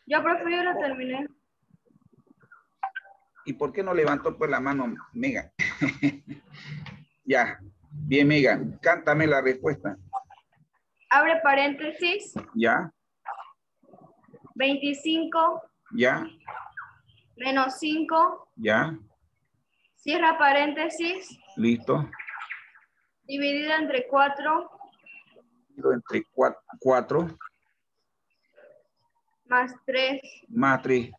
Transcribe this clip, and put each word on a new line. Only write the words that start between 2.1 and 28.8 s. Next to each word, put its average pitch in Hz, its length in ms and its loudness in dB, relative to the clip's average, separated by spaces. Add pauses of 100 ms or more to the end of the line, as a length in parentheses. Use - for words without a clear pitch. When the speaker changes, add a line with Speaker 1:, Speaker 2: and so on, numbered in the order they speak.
Speaker 2:
¿Y 143 80 -8
por 143 180 -4
qué 190 120 -4
no 190 100 -2
levantó, 156 440 0
pues, 156 140 -2
la 127 80 0
mano, 131 340 -2 (200)
Mega? 120 400 -6 (260)
<laughs> - 640 -4 (800)
Ya, 123 340 0 (320)
bien, 143 380 2
Mega, 139 340 4 (200)
cántame 160 460 2
la 139 120 4
respuesta. 131 580 -2 (1120)
Speaker 1:
Abre 320 320 6
paréntesis. 302 920 0 (200)
Speaker 2:
Ya. 220 400 0 (1600)
Speaker 1:
Veinticinco. 320 1080 0 (340)
Speaker 2:
Ya. 131 320 2 (1080)
Speaker 1:
Menos 262 420 0
cinco. 320 760 0
Speaker 2:
Ya. 117 420 2 (960)
Speaker 1:
Cierra 320 420 2
paréntesis. 302 1000 0 (160)
Speaker 2:
Listo. 120 540 0 (1120)
Speaker 1:
Dividido 285 500 -2
entre 285 360 -2
cuatro. 285 600 0 (1000)
Speaker 2:
Dividido 135 240 0
entre 214 320 -4
cua-, - 320 0 (240)
cuatro. 135 560 0 (2000)